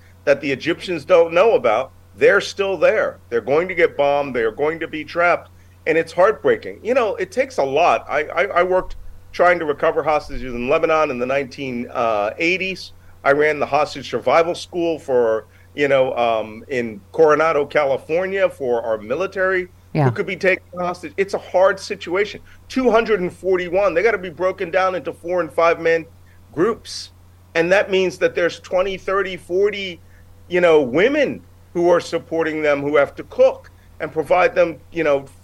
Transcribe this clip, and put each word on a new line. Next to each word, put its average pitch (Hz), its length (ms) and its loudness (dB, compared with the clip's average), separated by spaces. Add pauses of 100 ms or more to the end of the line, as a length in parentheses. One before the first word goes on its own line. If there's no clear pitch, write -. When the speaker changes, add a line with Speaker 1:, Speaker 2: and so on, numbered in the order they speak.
(260)
Speaker 1:
that 139 160 4
the 143 100 -4
Egyptians 160 540 -4
don't 170 280 4
know 190 220 6
about. 123 360 0 (240)
They're 185 260 4
still 196 360 -4
there. 175 420 2 (100)
They're 117 120 -2
going 160 260 0
to 185 80 -8
get 160 200 2
bombed. 143 400 0
They 120 60 -2
are 113 100 0
going 156 280 -4
to 160 80 -8
be 156 160 -10
trapped. 170 460 0 (360)
And 156 120 2
it's 165 140 -2
heartbreaking. 135 720 0
You 220 100 -2
know, 226 220 0
it 185 160 -8
takes 269 280 -4
a 151 40 2
lot. 139 460 2
I, 143 140 -2
I, 170 220 -4
I 180 180 0
worked 185 340 -2 (340)
trying 175 280 2
to 165 60 -6
recover 160 380 0
hostages 139 500 -4
in 120 140 -6
Lebanon 156 440 2
in 123 80 -6
the 123 60 -4
nineteen, 127 680 -6
uh, 110 460 -2
eighties. 180 540 -4 (320)
I 139 100 4
ran 147 260 0
the 120 60 -2
hostage 139 440 -2
survival 151 460 2
school 170 440 -4
for, 117 460 0 (300)
you 143 120 0
know, 131 300 2
um, 113 500 -2
in 117 320 -4 (140)
Coronado, 151 520 4
California 170 840 0
for 120 340 -4
our 113 140 -2
military 185 720 -4 (240)
Speaker 2:
Yeah. 147 120 2
Speaker 1:
who 123 60 2
could 151 140 -4
be - 100 -8
taken 185 300 0 (120)
hostage. 175 380 -8
It's 190 200 -4
a - 40 -2
hard 190 400 2
situation. 196 640 -6 (260)
Two 254 240 0
hundred 220 300 2
and 175 100 -2
forty-one, 180 600 0
they 170 100 2
gotta 220 140 2
be 180 140 -10
broken 180 400 -4
down 185 240 0
into 165 180 -8
four 175 260 -4
and 165 140 -4
five 165 260 2
man 165 260 0 (480)
groups. - 580 -4 (440)
And 170 160 2
that 196 200 2
means 190 260 0
that 170 180 0
there's 170 240 -2
twenty, 185 380 -4
thirty, 190 400 -4
forty, 196 640 -4 (480)
you 175 100 0
know, 160 220 6
women 170 600 0 (300)
who 175 160 2
are 170 100 6
supporting 160 640 -4
them 143 180 2
who 147 160 0
have 139 180 2
to 160 100 -12
cook - 440 0 (300)
and 156 120 -8
provide 170 440 2
them, 170 240 0 (120)
you 165 120 -4
know, 139 220 0 (180)